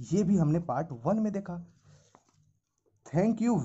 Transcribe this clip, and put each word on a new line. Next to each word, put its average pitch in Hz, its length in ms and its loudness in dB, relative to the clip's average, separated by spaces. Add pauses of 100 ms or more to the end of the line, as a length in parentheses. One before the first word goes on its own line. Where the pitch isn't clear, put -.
(140)
ये 202 100 2
भी 196 140 4
हमने 160 220 4
पार्ट 160 280 -4 (180)
वन 202 140 2
में 214 140 0
देखा। 190 260 -8 (1500)
Thank 214 360 0
you 233 240 2